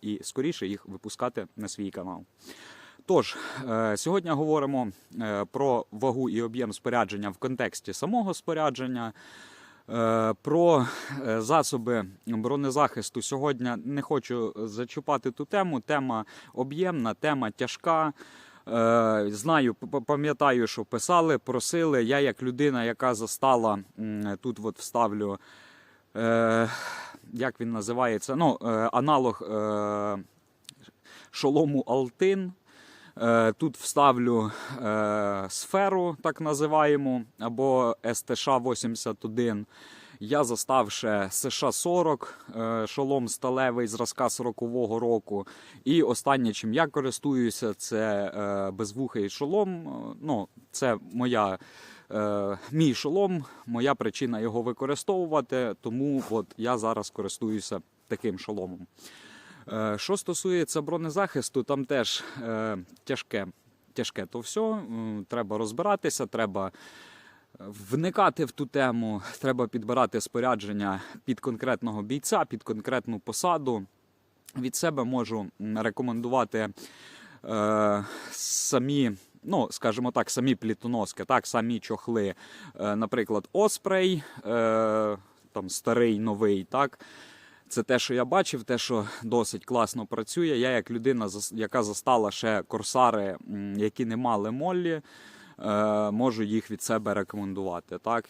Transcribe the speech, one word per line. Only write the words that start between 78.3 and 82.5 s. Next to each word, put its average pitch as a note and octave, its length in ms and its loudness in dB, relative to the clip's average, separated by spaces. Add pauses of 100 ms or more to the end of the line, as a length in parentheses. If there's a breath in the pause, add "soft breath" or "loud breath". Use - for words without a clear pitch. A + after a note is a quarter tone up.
самі, C3+ 800 0 (320 soft breath)
ну, D3+ 280 0
скажімо B2 400 -2
так, A#2 180 0
самі C3 260 2
плітоноски, A2 720 -4
так, B2 220 2
самі A#2 320 -2
чохли. G#2+ 560 -2 (440 loud breath)